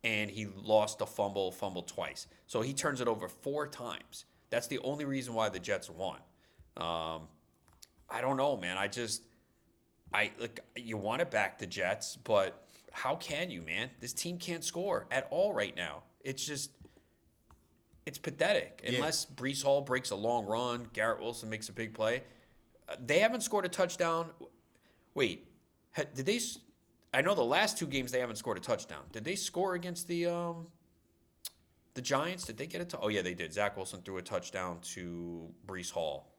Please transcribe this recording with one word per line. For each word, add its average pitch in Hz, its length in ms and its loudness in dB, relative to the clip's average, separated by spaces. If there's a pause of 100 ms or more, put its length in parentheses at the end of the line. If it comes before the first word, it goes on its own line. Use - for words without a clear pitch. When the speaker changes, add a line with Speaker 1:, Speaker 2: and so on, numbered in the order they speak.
Speaker 1:
and 107 280 2
he 107 140 -6
lost 104 560 4
a 104 40 2
fumble, 98 460 0
fumbled 90 360 -6
twice. 73 400 -6 (180)
So - 160 0
he 131 120 -2
turns 139 280 -2
it 120 60 2
over 107 200 0
four 147 400 -4
times. - 580 -10 (240)
That's 120 180 0
the 135 120 -4
only 147 240 -2
reason 131 300 -2
why 110 160 4
the 92 100 -4
Jets 95 300 -2
won. 82 300 -6 (580)
Um, 80 500 -2 (840)
I 117 120 -4
don't 131 160 2
know, 139 180 4
man. 90 220 -2
I 101 100 2
just, 107 360 -4 (920)
I, 104 260 4
like, 117 220 -6 (160)
you 113 180 -6
wanna 110 300 2
back 104 340 2
the 101 80 -4
Jets, 92 480 0
but 98 500 4 (280)
how 135 240 0
can 165 340 -4
you, 90 120 -6
man? 95 260 -2 (100)
This 123 140 -8
team 175 240 -4
can't 170 260 -6
score 175 480 -2
at 131 200 0
all 190 200 4
right 104 240 0
now. 80 280 -4 (200)
It's 135 220 -4
just, 147 260 -6 (1300)
it's 143 120 -6
pathetic. 180 640 2
Speaker 2:
Yeah. 120 100 2
Speaker 1:
Unless 135 320 2
Breece 139 380 -4
Hall 139 180 6
breaks 127 300 0
a 101 40 2
long 110 300 2
run, 120 480 0
Garrett 110 260 2
Wilson 117 300 -4
makes 110 180 -4
a 95 60 -12
big 113 200 -4
play. 113 300 2 (640)
Uh, - 80 -6 (100)
they 143 140 6
haven't 226 220 6
scored 202 240 2
a 180 40 0
touchdown. 170 600 2 (840)
Wait, 107 340 2 (460)
ha-, 151 100 0 (120)
did 131 100 -2
they 208 120 4
s-, - 220 -4 (540)
I 135 80 8
know 175 120 6
the 160 100 6
last 180 340 6
two 165 100 -2
games 131 260 -2
they 127 60 4
haven't 120 180 0
scored 107 200 -2
a 90 40 -6
touchdown. 87 500 -2
Did 110 140 -8
they 175 100 -2
score 190 380 0
against 175 340 -4
the, 170 200 0
um, 170 400 -2 (1300)
the 127 80 -8
Giants? 156 440 0
Did 107 120 -8
they 139 100 -6
get 170 140 -4
a 175 40 -2
tou-, - 160 -8
oh, 104 60 2
yeah, 104 140 4
they 90 120 0
did. 87 200 -4
Zach 101 220 2
Wilson 95 280 -8
threw 95 140 -6
a 90 40 -4
touchdown 90 580 -4 (140)
to 85 560 -8 (160)
Breece 90 260 -8
Hall. 78 480 -2